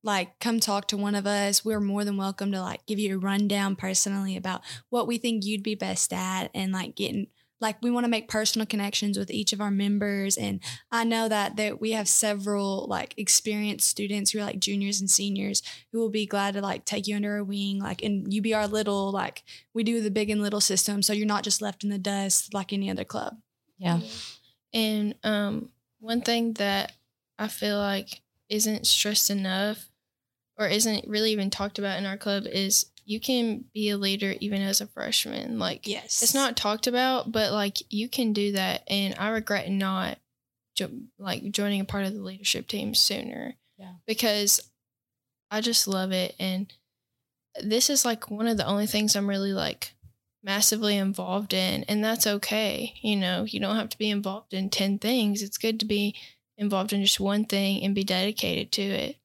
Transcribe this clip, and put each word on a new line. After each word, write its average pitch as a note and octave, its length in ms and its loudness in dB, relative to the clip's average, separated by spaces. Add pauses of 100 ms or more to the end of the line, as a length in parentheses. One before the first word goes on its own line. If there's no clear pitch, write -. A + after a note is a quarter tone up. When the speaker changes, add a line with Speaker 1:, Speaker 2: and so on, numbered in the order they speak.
Speaker 1:
Like, G3 360 0
come A3+ 200 2
talk G3+ 280 2
to G#3 100 0
one G3+ 160 0
of G3+ 140 0
us. G3+ 360 2
We're G#3+ 160 0
more G3+ 240 2
than G3+ 140 0
welcome G3 360 -2
to, F#3 80 -2
like, - 260 -6
give G#3+ 100 0
you G3 180 0
a F#3+ 40 0
rundown G3 560 2
personally F#3+ 600 0
about F#3 260 -4 (280)
what - 160 2
we A#3 140 0
think A3+ 260 0
you'd G#3 160 0
be G#3+ 140 -2
best F#3+ 360 -2
at F#3 440 -2
and, F#3+ 160 -2
like, F#3 240 -4
getting, G3+ 320 -2 (320)
like, G#3+ 240 -2
we A#3+ 80 2
wanna A#3+ 160 2
make A3+ 200 0
personal A3 380 0
connections G3+ 500 0
with G3 140 -4
each G#3 240 0
of G3+ 80 -4
our G#3 80 0
members. G3+ 680 0
And G3+ 220 -4 (320)
I A#3 120 2
know A3+ 260 2
that, G#3 280 0
that G#3+ 220 -2
we A3 120 0
have G#3+ 160 0
several, G3+ 840 2
like, - 260 -4
experienced G#3 720 2
students G3+ 440 0
who G#3+ 80 -2
are, G#3 60 -2
like, - 140 -4
juniors G3 400 0
and G3 100 -2
seniors G3 520 0 (300)
who A3+ 80 -2
will A3+ 100 0
be G#3+ 160 0
glad G3+ 300 0
to, G3+ 60 -2
like, G3 220 -4
take G3+ 240 -4
you G#3 80 0
under G#3 200 -2
our G#3 80 -2
wing, G3 340 -2
like, G3 240 -4
and F#3+ 320 0
you G#3+ 80 2
be A3 140 2
our G#3+ 120 2
little, G3+ 440 0
like, - 320 -4 (280)
we A3+ 120 0
do A#3 180 2
the G#3+ 80 0
big G#3 220 0
and G#3 100 2
little G3+ 200 2
system. G3+ 420 2
So G#3+ 100 2
you're G#3+ 140 0
not G3+ 160 2
just G#3 180 0
left G3+ 220 -6
in G3+ 80 0
the G3+ 80 -2
dust G3 560 0
like G3 180 -4
any G3 160 -2
other F#3+ 160 -4
club. - 320 -6 (400)
Speaker 2:
Yeah. F3 220 2 (720)
Speaker 3:
And, G#3+ 400 2 (100)
um, G#3+ 460 0 (300)
one A3+ 220 -2
thing A#3 320 2
that G3+ 400 0 (440)
I G#3+ 120 -4
feel G#3 280 -2
like G3 440 -4 (280)
isn't G#3+ 380 2
stressed - 420 4
enough G3 600 0 (680)
or G#3+ 100 2
isn't G#3+ 400 2
really G#3+ 240 2
even G3+ 180 2
talked G3+ 300 -4
about G3 180 -2
in G3 80 -2
our G3 120 -4
club G3+ 280 -2
is G3 400 2 (180)
you G#3 160 -4
can A#3 540 0
be G#3+ 160 0
a G3+ 80 0
leader G3 440 0
even G3+ 200 0
as G3 180 2
a G#3 60 -2
freshman. - 720 -4
Like, E3 300 -4
Speaker 1:
Yes. - 340 -2
Speaker 3:
it's A3+ 140 4
not C4 200 2
talked G#3+ 300 0
about, B3+ 460 0
but, G#3+ 200 2
like, G3+ 260 0 (140)
you A3 160 -2
can A#3 240 0
do G3+ 200 2
that. F#3+ 360 -2
And G3 300 0
I G#3 120 -2
regret G#3+ 420 -2
not F#3+ 480 0 (560)
jo-, - 160 -2 (260)
like, G3 340 -4
joining G3+ 300 0
a G3 40 -2
part G3 200 -2
of G3 80 -2
the G#3 80 -8
leadership F#3+ 460 -4
team G#3+ 260 -4
sooner - 600 0 (240)
Speaker 2:
Yeah. F#3 140 -18 (120)
Speaker 3:
because G#3 560 2 (880)
I G#3+ 120 0
just A#3 260 2
love F#3+ 240 0
it. F#3 260 -2
And F#3+ 340 -2 (920)
this A3 260 4
is, C#4 160 4
like, A3+ 240 -2
one G#3+ 180 -2
of A3+ 100 2
the F#3+ 100 0
only G3+ 200 2
things G#3+ 280 2
I'm G3+ 140 0
really, G3 240 0
like, - 400 -4 (500)
massively G#3 540 2
involved G3 560 -2
in, F#3 320 0
and G#3 180 0
that's A3+ 240 2
okay. G#3+ 760 0
You G#3+ 140 2
know, F#3 300 0
you G#3 140 -4
don't G#3 180 0
have G#3 120 -2
to - 80 -8
be G#3+ 140 0
involved G3+ 420 -4
in F#3+ 160 -2
ten G3 300 2
things. G#3 420 2
It's G3+ 160 -8
good A3+ 220 0
to A3 60 -2
be G#3 280 0 (440)
involved G#3 360 0
in G3+ 80 2
just G3 180 4
one G3+ 260 2
thing G3 380 2
and G3 120 2
be G3 80 2
dedicated F#3+ 720 0
to G3+ 100 -2
it. G3 420 -4